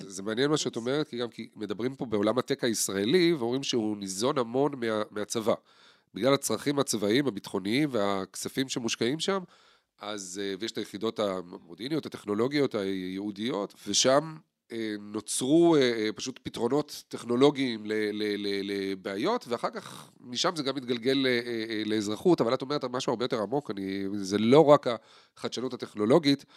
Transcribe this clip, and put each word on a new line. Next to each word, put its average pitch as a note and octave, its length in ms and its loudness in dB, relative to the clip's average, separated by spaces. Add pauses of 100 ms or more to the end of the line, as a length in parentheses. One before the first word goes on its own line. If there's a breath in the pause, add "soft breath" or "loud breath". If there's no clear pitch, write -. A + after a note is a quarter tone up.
זה, F#2+ 100 -12
זה F#2+ 120 -10
מעניין A2 280 2
מה D#3 60 4
שאת B2 200 -2
אומרת, C3 320 -2
כי A#2 100 -8
גם A#2+ 100 -4
כי A2+ 280 -12
מדברים G#2+ 380 -4
פה C3+ 120 -8
בעולם G#2+ 320 2
הטק C3 260 0
הישראלי, A#2+ 680 2
ואומרים C3 300 -2
שהוא G#2+ 340 0
ניזון G2+ 420 -2
המון C3 420 0
מה-, A2 300 0
מהצבא. G#2 440 -2 (600 soft breath)
בגלל A#2+ 200 4
הצרכים C3+ 440 -2
הצבאיים, A#2+ 480 2
הביטחוניים, G#2 640 -2
והכספים G2+ 760 -2
שמושקעים B2 520 -2
שם, F#3+ 220 -2 (580 soft breath)
אז, G2+ 420 -10
אה, G2 180 -4
ויש A2 120 -6
את - 60 -8
היחידות G#2 400 -4
המודיעיניות, G2 880 -4
הטכנולוגיות, B2 680 -2
הייעודיות, G2 1000 -4 (120)
ושם, C#3 500 2 (360)
אה, A2 280 -6
נוצרו, C3+ 760 2
אה, C#3+ 40 6
אה, A2+ 340 2
פשוט - 280 -10
פתרונות B2+ 640 -2
טכנולוגיים A#2+ 800 2
ל-, G#2+ 60 -4
ל-, G#2 460 -2
ל-, G2+ 220 -2 (300)
לבעיות, G2+ 580 -4
ואחר A#2 220 -4
כך F#3 400 -14 (100)
משם B2 360 -2
זה D3+ 60 -2
גם C3 140 -4
מתגלגל, C3 500 0
אה, B2+ 40 4 (160)
אה, A2+ 240 -4
אה, A2 160 -2
לאזרחות, G#2+ 540 2
אבל A#2+ 140 2
את C3 80 -2
אומרת C#3+ 220 -4
משהו B2+ 260 -4
הרבה A#2 140 -2
יותר B2 180 -2
עמוק, A#2 280 -2
אני, G2 340 -4 (100)
זה G2 240 -2
לא B2 260 8
רק C#3+ 220 8 (500 soft breath)
החדשנות B2 380 -6
הטכנולוגית, C3+ 720 2 (120 soft breath)